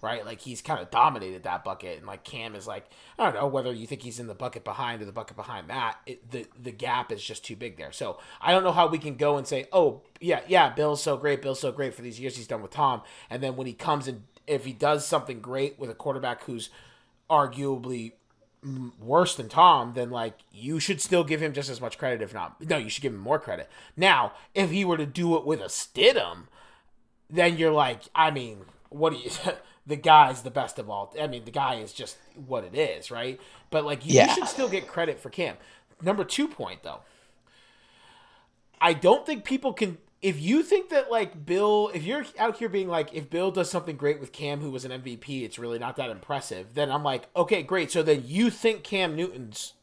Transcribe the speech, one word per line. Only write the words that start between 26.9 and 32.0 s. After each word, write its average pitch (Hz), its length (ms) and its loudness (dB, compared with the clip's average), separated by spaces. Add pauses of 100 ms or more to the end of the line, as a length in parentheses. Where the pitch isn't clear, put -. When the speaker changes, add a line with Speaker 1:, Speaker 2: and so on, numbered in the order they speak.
Speaker 1:
then 170 260 4
you're 160 160 4
like, 131 300 2 (120)
I 156 160 6
mean, 113 360 -8 (240)
what 156 220 2
do 131 60 -8
you, - 120 -8 (280)
<laughs> - 280 -20
the 147 100 -4
guy's 143 460 8
the 127 80 -8
best 123 280 -4
of 104 120 -10
all, 101 280 -8
I 151 80 -4
mean, 120 180 -10
the 117 60 -16
guy 131 260 -2
is 107 160 -12
just - 240 -12 (300)